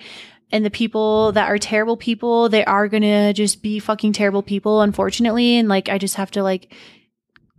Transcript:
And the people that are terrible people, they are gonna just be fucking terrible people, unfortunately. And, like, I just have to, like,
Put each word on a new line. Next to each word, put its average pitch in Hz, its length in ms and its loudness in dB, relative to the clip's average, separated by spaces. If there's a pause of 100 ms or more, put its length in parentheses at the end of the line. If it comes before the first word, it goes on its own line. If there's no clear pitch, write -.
(520)
And 214 140 0
the 208 40 -2
people 220 640 0
that 202 160 0
are 208 100 0
terrible 220 380 -2
people, 233 540 0
they 214 160 2
are 202 240 0
gonna 208 440 2
just 202 300 -2
be 214 160 -4
fucking 214 340 0
terrible 202 300 0
people, 214 380 0
unfortunately. 226 760 0
And, 226 120 2
like, 190 180 0
I 196 100 -2
just 190 180 -6
have 196 160 -6
to, 202 120 -2
like, 190 300 -4 (840)